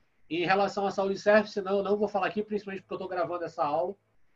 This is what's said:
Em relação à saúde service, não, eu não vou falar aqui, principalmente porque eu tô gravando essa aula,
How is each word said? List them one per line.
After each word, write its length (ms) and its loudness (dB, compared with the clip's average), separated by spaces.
Em 160 -2
relação 400 2
à 60 -2
saúde 260 -2
service, 440 4
não, 160 0
eu 60 0
não 120 0
vou 140 0
falar 180 0
aqui, 160 -2
principalmente 380 -6
porque 140 -10
eu 40 -6
tô 80 -8
gravando 380 -2
essa 180 -4
aula, 320 0